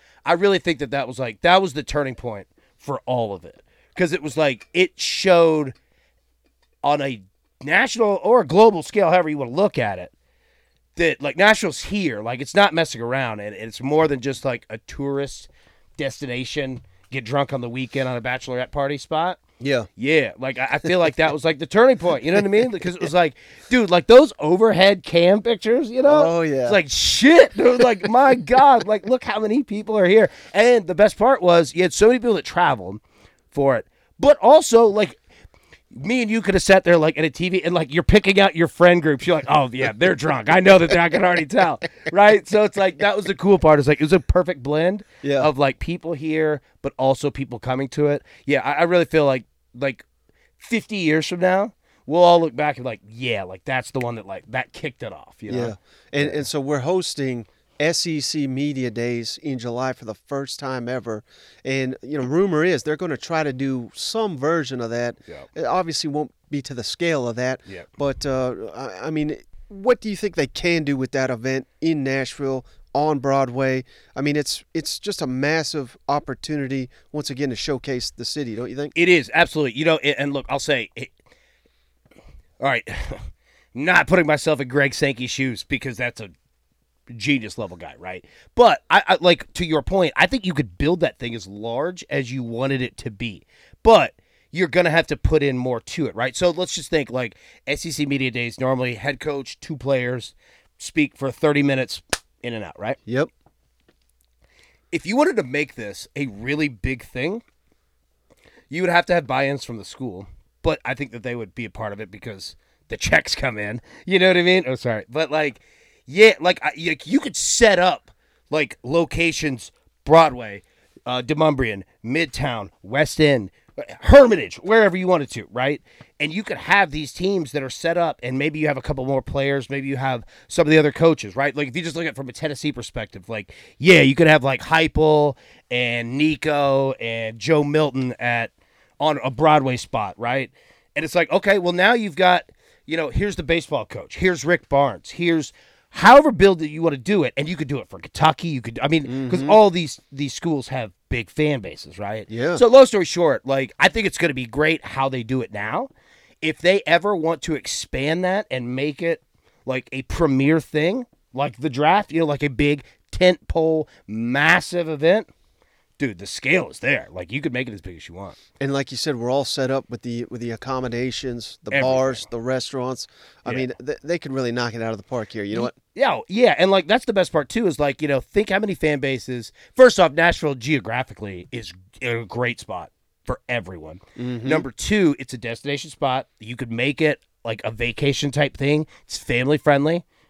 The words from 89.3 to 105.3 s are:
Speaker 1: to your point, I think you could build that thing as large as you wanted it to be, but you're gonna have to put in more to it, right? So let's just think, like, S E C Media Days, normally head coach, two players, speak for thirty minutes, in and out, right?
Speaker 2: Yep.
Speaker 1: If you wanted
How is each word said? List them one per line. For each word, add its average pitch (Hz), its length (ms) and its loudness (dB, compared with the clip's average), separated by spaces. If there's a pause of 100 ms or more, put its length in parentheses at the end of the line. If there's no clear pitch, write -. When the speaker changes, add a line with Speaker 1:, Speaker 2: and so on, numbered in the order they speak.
Speaker 1:
to 180 100 -4
your 156 160 0
point, 180 340 0
I 165 120 2
think 226 180 -6
you 185 80 -2
could 131 240 -6
build 160 240 0
that 143 180 -2
thing 120 160 -10
as 101 120 -12
large 117 640 -8
as 135 200 -6
you 131 120 -8
wanted 123 400 -4
it 117 160 -8
to 120 120 -12
be, 107 360 -12 (360)
but 196 320 6 (360)
you're 170 180 -2
gonna 170 220 2
have 160 160 2
to 147 100 -4
put 156 260 2
in 135 140 0
more 123 240 -4
to - 240 -6
it, 95 100 -6
right? 123 220 -6
So 180 140 2
let's 175 240 -6
just - 160 -12
think, 147 200 -2
like, 120 260 -8 (300)
S 143 200 -6
E 165 60 -8
C 147 120 -4
Media 135 260 -2
Days, 120 300 -8
normally 127 360 -2
head 139 240 -6
coach, 143 380 -8
two - 160 -14
players, 127 600 -4 (420)
speak - 400 -4
for 135 140 -4
thirty 143 320 2
minutes, 131 400 -2 (400)
in 120 100 -8
and 107 100 -8
out, 85 160 -14
right? 117 280 -6
Speaker 2:
Yep. 127 240 -4 (1600)
Speaker 1:
If 170 160 -6
you 208 100 -2
wanted 294 200 2